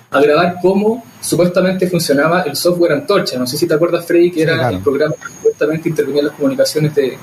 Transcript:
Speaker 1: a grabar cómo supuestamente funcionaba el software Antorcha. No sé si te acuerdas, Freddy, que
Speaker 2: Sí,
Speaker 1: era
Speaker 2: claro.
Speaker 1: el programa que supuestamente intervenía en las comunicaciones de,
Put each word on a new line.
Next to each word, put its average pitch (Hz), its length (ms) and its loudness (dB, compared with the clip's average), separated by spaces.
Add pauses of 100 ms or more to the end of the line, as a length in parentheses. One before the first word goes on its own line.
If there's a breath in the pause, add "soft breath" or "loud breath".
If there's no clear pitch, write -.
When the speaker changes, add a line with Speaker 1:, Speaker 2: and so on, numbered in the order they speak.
(100)
Speaker 1:
a 139 100 0
grabar 165 400 2
cómo 202 420 2 (180)
supuestamente 180 680 0
funcionaba 160 540 0
el 143 120 -6
software 180 380 0
Antorcha. - 460 -2
No 127 80 -4
sé 127 100 -8
si 170 100 -2
te 160 80 0
acuerdas, 165 300 0
Freddy, 175 260 4
que 170 60 -6
Speaker 2:
Sí, 156 60 0
Speaker 1:
era 160 120 2
Speaker 2:
claro. 120 220 0
Speaker 1:
el 92 60 -8
programa 143 320 0
que - 120 -16
supuestamente 160 640 -2
intervenía 147 320 -2
en 147 60 0
las 147 100 -6
comunicaciones 143 580 0
de, 135 280 0